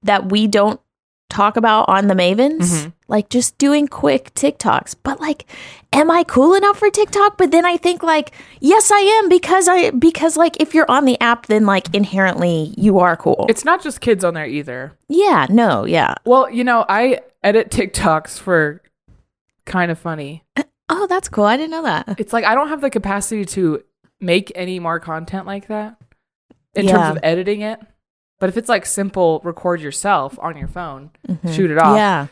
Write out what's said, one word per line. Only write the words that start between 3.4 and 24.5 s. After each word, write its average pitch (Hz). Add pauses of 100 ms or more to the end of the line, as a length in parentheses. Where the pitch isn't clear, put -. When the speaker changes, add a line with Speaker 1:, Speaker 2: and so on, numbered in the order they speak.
Speaker 1:
doing 294
quick 269
TikToks. -
But, 277
like, 302 (460)
am 311
I 339
cool 285
enough 403
for 415
TikTok? 403
But 359
then 339
I 349
think, 349
like, 320 (280)
yes, 403
I 415
am, 403
because 359
I, 359
because, 320
like, 320
if 311
you're 320
on 269
the 247
app, 233
then, 214
like, 190
inherently 175
you 196
are 175
cool. -
Speaker 2:
It's 226
not 349
just -
kids 208
on 170
there 156
either. 135 (140)
Speaker 1:
Yeah, 302
no, 185
yeah. 143 (100)
Speaker 2:
Well, 254
you 233
know, 240
I 240 (220)
edit 214
TikToks 175
for 160 (840)
Kinda 175
Funny. 156 (460)
Speaker 1:
Oh, 381
that's 370
cool. 208
I 220
didn't 320
know 320
that. 196
Speaker 2:
It's 208
like, 233
I 214
don't 277
have 294
the 277
capacity 202
to 165 (360)
make 185